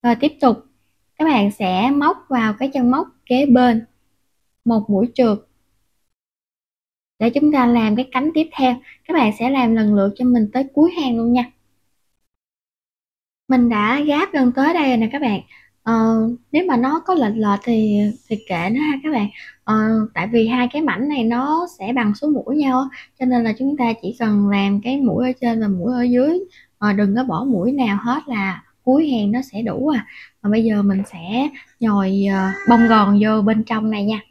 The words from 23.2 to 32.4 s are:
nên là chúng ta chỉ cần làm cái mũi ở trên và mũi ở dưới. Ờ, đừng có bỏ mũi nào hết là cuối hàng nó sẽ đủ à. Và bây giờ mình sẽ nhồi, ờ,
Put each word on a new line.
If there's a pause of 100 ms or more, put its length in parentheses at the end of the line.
nên
là
chúng
ta
chỉ
cần
làm
cái
mũi
ở (100)
trên
và
mũi
ở
dưới. (380)
Ờ,
đừng
có
bỏ
mũi
nào
hết
là (200)
cuối
hàng
nó
sẽ
đủ
à. (340)
Và
bây
giờ
mình
sẽ (300)
nhồi,
ờ, (180)